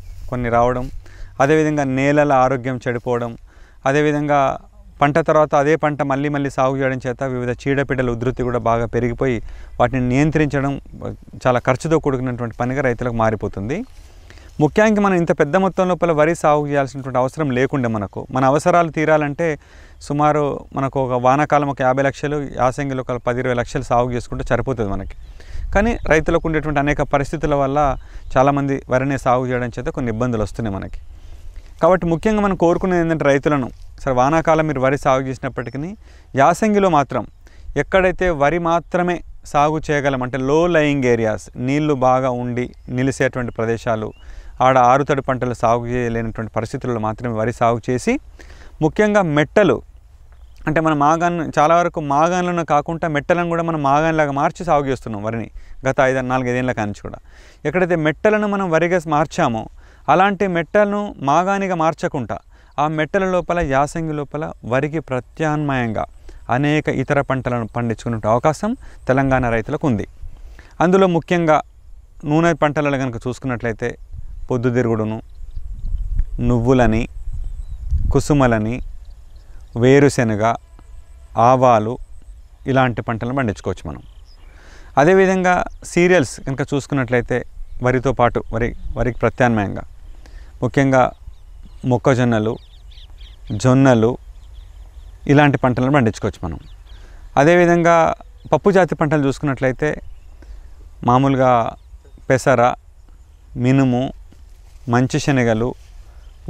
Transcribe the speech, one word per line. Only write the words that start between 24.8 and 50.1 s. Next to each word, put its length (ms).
మనకి. 240
కానీ 300
రైతులకు 400
ఉండేటువంటి 340
అనేక 220
పరిస్థితుల 540
వల్ల 420
చాలామంది 520
వరినే 280
సాగు 300
చేయడం 200
చేత 180
కొన్ని 260
ఇబ్బందులు 320
వస్తున్నాయి 340
మనకి. 220
కాబట్టి 220
ముఖ్యంగా 360
మనం 140
కోరుకునేది 460
ఏంటంటే 240
రైతులను, 440
సరే 120
వానాకాలం 540
మీరు 120
వరి 180
సాగు 240
చేసినప్పటికీ 720
యాసంగిలో 540
మాత్రం 340
ఎక్కడైతే 520
వరి 300
మాత్రమే 560
సాగు 360
చేయగలం 320
అంటే 140
లో 300
లయింగ్ 360
ఏరియాస్, 520
నీళ్లు 380
బాగా 360
ఉండి 360
నిలిసేటువంటి 600
ప్రదేశాలు, 600
ఆడ 160
ఆరుతడి 440
పంటలు 320
సాగు 340
చేయలేనటువంటి 680
పరిస్థితుల్లో 460
మాత్రమే 340
వరి 200
సాగు 360
చేసి, 300
ముఖ్యంగా 400
మెట్టలు 600